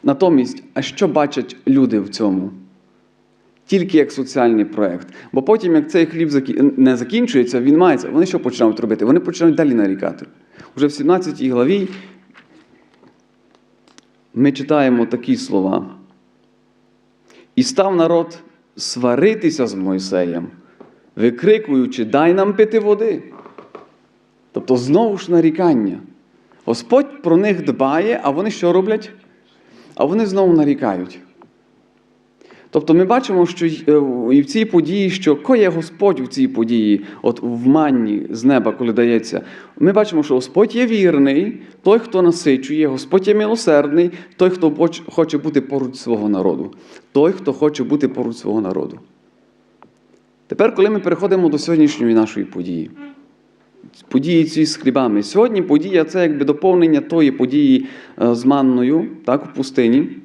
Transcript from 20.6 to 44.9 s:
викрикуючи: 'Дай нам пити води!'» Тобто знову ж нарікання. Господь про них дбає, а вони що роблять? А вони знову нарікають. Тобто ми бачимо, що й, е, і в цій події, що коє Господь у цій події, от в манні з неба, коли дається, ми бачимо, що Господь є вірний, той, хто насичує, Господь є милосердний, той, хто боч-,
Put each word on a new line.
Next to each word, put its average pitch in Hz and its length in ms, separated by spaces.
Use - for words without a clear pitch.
викрикуючи: 127 880
'Дай 147 280
нам 196 200
пити 214 260
води!'» 208 440
Тобто 127 260
знову 185 400
ж 175 140
нарікання. 160 680
Господь - 560
про 165 160
них 190 260
дбає, 143 600
а 139 60
вони 185 220
що 175 220
роблять? 214 380
А 120 80
вони 208 200
знову 190 280
нарікають. 131 680
Тобто 151 240
ми 180 120
бачимо, 202 400
що 170 200
й, 156 220
е, 147 140
і 143 100
в 139 40
цій 220 200
події, 185 440
що 156 260
коє 220 340
Господь 165 500
у 127 80
цій 131 200
події, 113 580
от 117 200
в 120 260
манні 131 600
з 113 140
неба, 123 280
коли 113 220
дається, 117 480
ми 170 120
бачимо, 190 320
що 143 100
Господь 196 420
є 247 100
вірний, 180 760
той, 208 160
хто 190 220
насичує, 156 680
Господь 165 400
є 214 80
милосердний, 175 760
той, 185 140
хто 185 200
боч-, 165 320